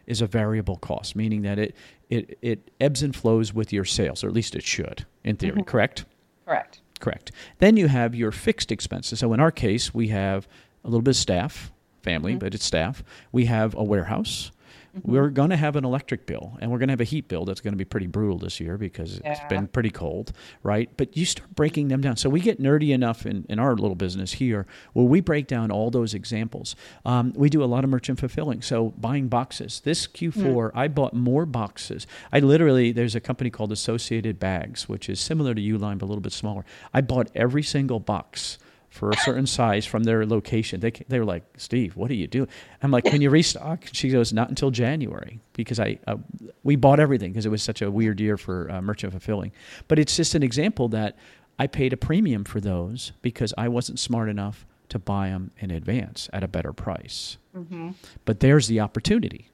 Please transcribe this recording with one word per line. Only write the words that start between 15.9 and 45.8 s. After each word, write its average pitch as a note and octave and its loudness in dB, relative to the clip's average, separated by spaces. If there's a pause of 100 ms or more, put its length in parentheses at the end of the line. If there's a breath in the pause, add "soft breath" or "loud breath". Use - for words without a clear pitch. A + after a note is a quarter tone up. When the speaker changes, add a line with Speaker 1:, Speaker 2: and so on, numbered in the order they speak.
Speaker 1:
bill, G2 -10
and A2+ -4
we're B2 0
gonna C3 2
have A#2+ 0
a - 0
heat C#3+ -4
bill F2 -4
that's F#2 -6
gonna G2+ -4
be F#2 -4
pretty F#2+ -4
brutal G2+ 0
this F2+ -8
year F2 -6
because F#2 -8
it's - -10 (160)
Speaker 2:
Yeah. - -14
Speaker 1:
been G2+ 0
pretty A2+ 0
cold, F#2 -6 (300 loud breath)
right? G#2+ 0
But - -2
you D#3+ 0
start - -6
breaking D3 0
them C3 0
down. C3 0
So C3+ 0
we D#3+ 2
get F#3+ 0
nerdy D3 4
enough A#2 0
in, G2+ -4
in G#2+ -2
our B2+ 4
little G2 0
business F#2+ -4
here A2+ -2 (280 loud breath)
where A#2+ 6
we D3 6
break D3+ 0
down A2+ -2
all G#2+ -2
those A#2 0
examples. A2 -6 (280 loud breath)
Um, B2 0
we C#3+ 6
do D3+ 4
a C3 2
lot B2 2
of C3+ 2
merchant B2+ -2
fulfilling, C3 -4
so A2+ 0
buying B2+ -2
boxes. - -4
This D#3 -2
Q E3+ -4
four, B2+ 2
Speaker 2:
Mm. A#2 -8
Speaker 1:
I C#3 2
bought C#3 0
more B2 2
boxes. - -6 (260 loud breath)
I C#3 6
literally, C#3 6
there's A#2 0
a A2+ -2
company B2 -4
called G#2+ -4
Associated A2+ -2
Bags, F#2+ -4
which G2+ -8
is F#2+ -4
similar D3 0
to G#2+ -2
Uline, G2+ 0
but F#2+ -6
a - -4
little G#2 -4
bit G2+ -8
smaller. G2+ -6 (300 loud breath)
I C#3 4
bought B2+ 0
every B2+ 2
single C3+ -2
box - -6 (300 soft breath)
for - -4
a A2 2
certain C3 0
size A2 2
from A2+ 0
their A2+ 4
location. A2 0
They, A#2 0 (180)
they B2+ 0
were A2 0
like, F2 -2 (160)
"Steve, A#2 -2
what A2 -2
are C3+ -2
you F2+ -2
doing?" C3+ -2 (340 loud breath)
I'm C#3 2
like, B2 4
"Can D3 6
you C#3+ 6
restock?" D#3+ 2
She - -2
goes, A#2+ 4
"Not A2+ 2
until C3+ 0
January," B2 -2 (140)
because A2+ -4
I, G#2+ 0